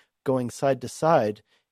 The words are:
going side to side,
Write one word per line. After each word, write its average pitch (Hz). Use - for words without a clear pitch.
going 127
side 135
to 120
side, 127